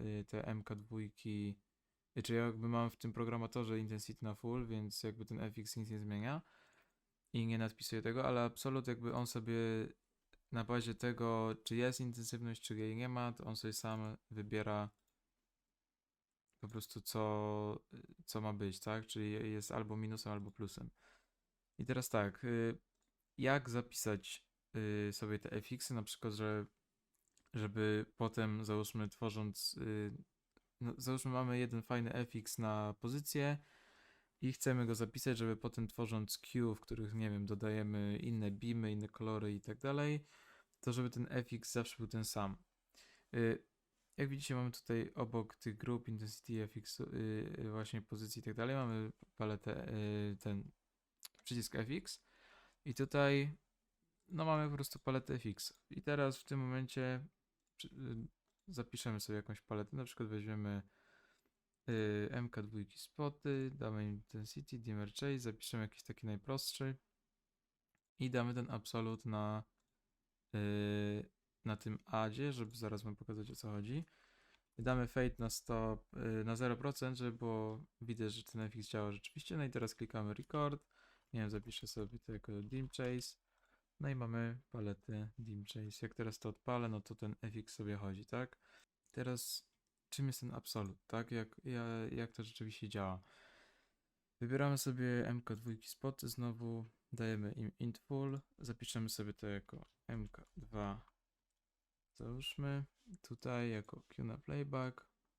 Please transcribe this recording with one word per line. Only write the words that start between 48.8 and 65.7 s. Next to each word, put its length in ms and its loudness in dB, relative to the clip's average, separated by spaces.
paletę, 560 0
y, 420 2
ten 360 -2
przycisk 320 -2
F 140 0
X 340 -6
i 80 -2
tutaj, 640 4
no, 180 0
mamy 240 6
po 60 0
prostu 240 -4
paletę 340 2
F 120 0
X. 280 -2
I 120 -6
teraz 360 4
w 80 -14
tym 140 0
momencie 680 0
przy-, 100 -12
y, 400 -6
zapiszemy 520 -2
sobie 180 -2
jakąś 240 -6
paletę, 360 -2
na 60 -2
przykład 260 -6
weźmiemy, 520 -2
y, 420 4
M 180 0
K 140 -4
dwójki 360 -6
spoty, 760 0
damy 320 0
intensity, 760 -6
dimmer 340 -4
chase, 260 0
zapiszemy 440 -2